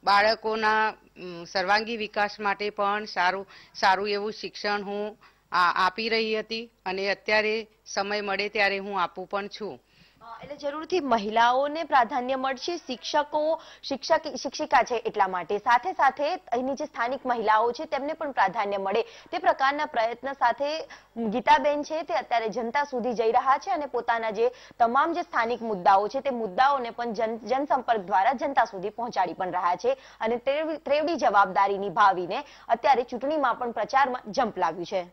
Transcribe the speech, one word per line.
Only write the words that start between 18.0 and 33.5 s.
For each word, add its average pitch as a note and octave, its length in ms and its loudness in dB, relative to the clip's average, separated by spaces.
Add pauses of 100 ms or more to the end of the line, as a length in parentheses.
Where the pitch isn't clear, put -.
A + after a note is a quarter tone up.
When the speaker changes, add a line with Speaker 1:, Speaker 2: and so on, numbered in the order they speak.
Speaker 2:
પણ D#4 200 -6
પ્રાધાન્ય G3+ 440 0
મળે G3 260 0
તે - 360 -8
પ્રકારના D4 480 0
પ્રયત્ન A#3+ 460 -4
સાથે C#4+ 480 0 (480)
ગીતાબેન D4 540 4
છે D#4 200 -4
તે E4+ 120 -6
અત્યારે A#3+ 340 0
જનતા A#3 360 -2
સુધી B3 280 -4
જઈ A3+ 200 2
રહ્યા C4 260 4
છે F#4 120 -6
અને D4+ 160 -2
પોતાના A#3 440 -2
જે A3+ 200 2 (280)
તમામ C4 340 4
જે F4 100 -2
સ્થાનિક A#3 400 -2
મુદ્દાઓ G3+ 460 4
છે C4+ 120 -4
તે C4+ 100 -2
મુદ્દાઓને A#3+ 600 0
પણ A#3 220 -6
જન-, A3+ 240 -2
જનસંપર્ક A#3+ 640 0
દ્વારા G3 320 2
જનતા C4+ 320 0
સુધી G3+ 260 -6
પહોંચાડી G#3 420 -2
પણ F#3 200 -4
રહ્યા F3+ 240 0
છે B3+ 200 0 (240)
અને A3+ 160 0
ત્રેવ-, D4 400 -2
ત્રેવડી D4+ 400 0
જવાબદારી G3+ 640 4
નિભાવીને G3 680 2 (240)
અત્યારે A#3+ 340 4
ચૂંટણીમાં B3+ 520 -2